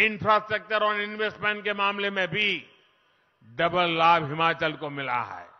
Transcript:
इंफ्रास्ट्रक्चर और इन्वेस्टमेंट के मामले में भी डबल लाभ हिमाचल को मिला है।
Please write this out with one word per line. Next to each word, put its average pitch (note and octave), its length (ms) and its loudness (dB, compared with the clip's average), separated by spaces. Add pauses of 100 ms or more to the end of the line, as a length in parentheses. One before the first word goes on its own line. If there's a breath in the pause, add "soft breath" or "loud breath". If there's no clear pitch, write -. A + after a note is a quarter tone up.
इंफ्रास्ट्रक्चर G#3+ 800 0
और G#3 180 2
इन्वेस्टमेंट G#3 640 -4
के G#3 80 0
मामले G3+ 380 -2
में F#3+ 180 0
भी F#3+ 420 -2 (720)
डबल E3+ 460 0
लाभ E3 340 6
हिमाचल D#3+ 480 0
को D3 180 -8
मिला C3 320 -4
है। F#2 260 -12 (120)